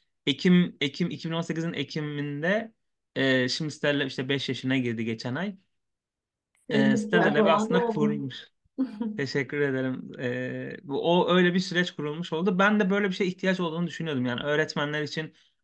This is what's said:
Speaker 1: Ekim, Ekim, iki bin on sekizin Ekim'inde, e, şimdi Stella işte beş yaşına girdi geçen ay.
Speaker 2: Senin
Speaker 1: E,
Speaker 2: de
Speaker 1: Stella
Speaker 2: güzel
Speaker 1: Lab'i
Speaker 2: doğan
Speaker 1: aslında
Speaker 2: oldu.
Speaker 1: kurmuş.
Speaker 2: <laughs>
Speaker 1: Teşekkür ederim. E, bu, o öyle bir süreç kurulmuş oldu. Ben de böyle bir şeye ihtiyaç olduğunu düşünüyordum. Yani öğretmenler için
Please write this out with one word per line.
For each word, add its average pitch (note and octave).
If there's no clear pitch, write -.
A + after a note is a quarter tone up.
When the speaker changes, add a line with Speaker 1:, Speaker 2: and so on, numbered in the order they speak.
Speaker 1:
Ekim, F3+
Ekim, D#3
iki D#3
bin E3
on E3
sekizin E3
Ekim'inde, D3
e, C3
şimdi D3+
Stella D3
işte C3+
beş C#3
yaşına C3
girdi A#2+
geçen A2+
ay. F#3+
Speaker 2:
Senin C#3
Speaker 1:
E, -
Speaker 2:
de -
Speaker 1:
Stella -
Speaker 2:
güzel C#3
Speaker 1:
Lab'i -
Speaker 2:
doğan -
Speaker 1:
aslında G#3
Speaker 2:
oldu. A3+
Speaker 1:
kurmuş. C#3+
Speaker 2:
<laughs> A3
Speaker 1:
Teşekkür C#3+
ederim. C3
E, B2+
bu, C#3+
o F3
öyle F3+
bir F#3+
süreç F3+
kurulmuş D3+
oldu. F3+
Ben G#3
de F#3+
böyle G3+
bir F#3
şeye G3
ihtiyaç F#3
olduğunu E3+
düşünüyordum. D3
Yani A#2+
öğretmenler D3+
için D#3